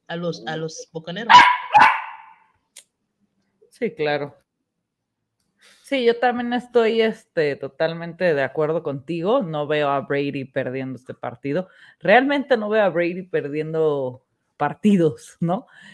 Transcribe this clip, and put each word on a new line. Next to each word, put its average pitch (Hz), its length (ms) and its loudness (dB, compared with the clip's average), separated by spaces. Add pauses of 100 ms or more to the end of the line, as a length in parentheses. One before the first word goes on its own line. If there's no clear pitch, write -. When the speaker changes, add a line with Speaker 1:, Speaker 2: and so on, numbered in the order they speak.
Speaker 1:
a 165 100 -10
los, 170 300 -6
a 156 100 -8
los 160 360 -10
Bucaneros. 175 400 -2 (2500)
Speaker 2:
Sí, - 240 -6
claro. 147 420 -4 (1500)
Sí, 262 220 -2
yo 233 140 2
también 240 340 -2
estoy, 226 480 0
este, 170 560 -2
totalmente 165 760 -4
de 139 80 0
acuerdo 156 400 -2
contigo. 170 600 -2
No 156 240 -6
veo 147 220 0
a 139 120 0
Brady 143 440 -4
perdiendo 131 540 -8
este - 160 -18
partido. 139 540 -8 (300)
Realmente 262 600 2
no 214 100 -6
veo 214 140 2
a 196 80 4
Brady 175 320 -2
perdiendo 151 1040 -4 (300)
partidos, 156 840 0
¿no? 175 260 -4 (280)